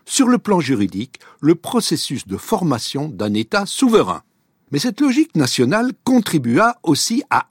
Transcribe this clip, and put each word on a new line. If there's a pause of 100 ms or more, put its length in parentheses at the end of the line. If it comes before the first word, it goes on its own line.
sur
le
plan
juridique, (220)
le
processus
de
formation
d'un
État
souverain. (480)
Mais
cette
logique
nationale (120)
contribua
aussi
à